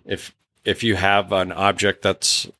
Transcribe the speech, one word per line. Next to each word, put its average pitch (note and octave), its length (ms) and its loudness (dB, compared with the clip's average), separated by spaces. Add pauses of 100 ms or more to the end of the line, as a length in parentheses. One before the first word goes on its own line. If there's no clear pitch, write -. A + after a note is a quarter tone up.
if, - 300 -8 (300)
if G#2 180 -2
you A2 120 2
have G2 360 2
an F#2 200 0
object G2 520 0
that's - 440 0 (120)